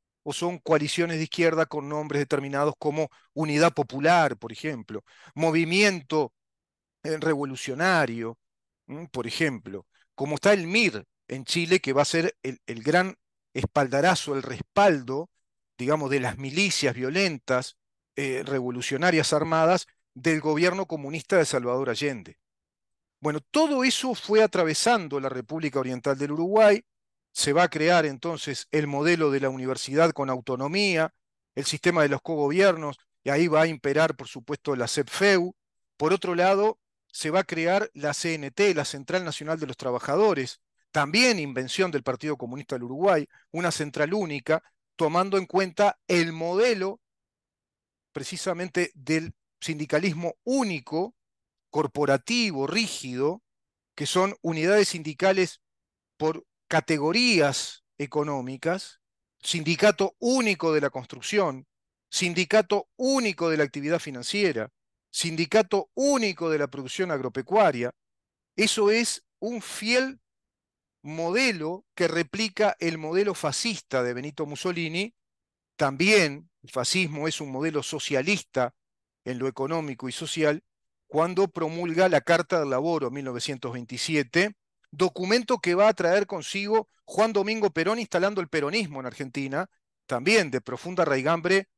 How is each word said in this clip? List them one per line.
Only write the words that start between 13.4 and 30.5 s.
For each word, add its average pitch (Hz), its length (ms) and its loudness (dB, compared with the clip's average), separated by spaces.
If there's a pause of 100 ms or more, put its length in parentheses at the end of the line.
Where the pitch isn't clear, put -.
espaldarazo, 143 840 0
el 135 80 -4
respaldo, 139 880 0 (480)
digamos, 139 320 0
de 139 100 2
las 120 160 -4
milicias 143 560 0
violentas, 131 840 -2 (400)
eh, 135 280 -4
revolucionarias 135 880 0
armadas 160 540 2 (260)
del 156 280 0
gobierno 170 460 0
comunista 151 500 -4
de 160 80 6
Salvador 127 440 -2
Allende. 120 500 -4 (840)
Bueno, 151 200 -2 (120)
todo 294 320 4
eso 254 300 0
fue 214 280 4
atravesando 170 800 2
la 135 80 -4
República 139 500 -4
Oriental 127 400 -2
del 143 140 -4
Uruguay, 202 500 4 (480)
se - 220 -2
va 170 120 4
a 175 40 2
crear 160 380 2
entonces 143 640 -8
el 151 160 2
modelo 151 420 2
de 139 80 2
la 135 120 0
universidad 131 600 0
con 139 200 -4
autonomía, 151 840 -2 (400)